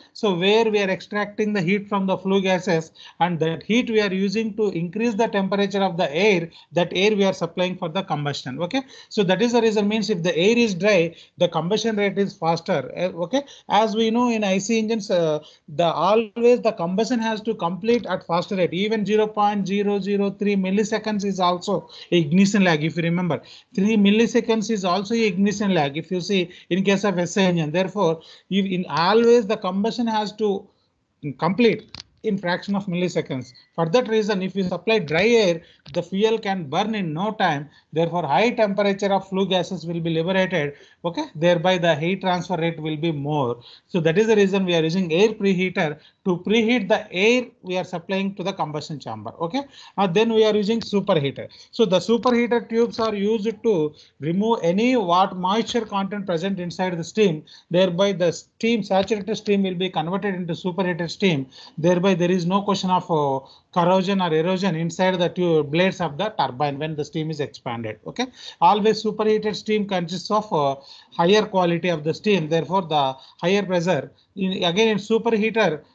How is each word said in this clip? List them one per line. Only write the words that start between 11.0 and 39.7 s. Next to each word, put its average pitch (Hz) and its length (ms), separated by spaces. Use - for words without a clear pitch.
the 180 80
combustion 208 500
rate 202 220
is 196 160
faster. 165 600
Eh, 180 120
okay, 180 360
as 208 260
we 226 160
know 240 200
in 220 120
I 196 160
C 226 200
engines, 220 300
uh, 165 300
the 156 160
always 214 800
the 214 100
combustion 214 480
has 220 220
to 220 120
complete 190 520
at 180 200
faster 175 300
rate. 175 160
Even 208 340
zero 214 220
point 208 400
zero 202 320
zero 202 300
three 202 260
milliseconds 208 680
is 196 140
also 180 500
ignition 185 540
lag. 160 180
If - 140
you 170 140
remember, 175 100
three 208 220
milliseconds 220 720
is 202 140
also 196 300
ignition 202 600
lag, 143 240
if 160 120
you 180 100
see 180 300
in 190 140
case 196 200
of 185 140
S 175 180
I 202 60
engine. 170 280
Therefore, 170 520
if 190 160
in 185 240
always 220 580
the 208 100
combustion 208 500
has 214 300
to 202 300
complete 190 640
in 208 160
fraction 180 380
of 196 100
milliseconds. 170 680
For 165 140
that 208 200
reason, 214 340
if 185 120
you 196 100
supply 185 340
dry 160 280
air, 208 360
the 175 80
fuel 214 360
can 190 300
burn 202 260
in 175 200
no 202 180
time. 151 380
Therefore, 165 320
high 185 240
temperature 202 640
of 190 160
flue 190 180
gases 170 400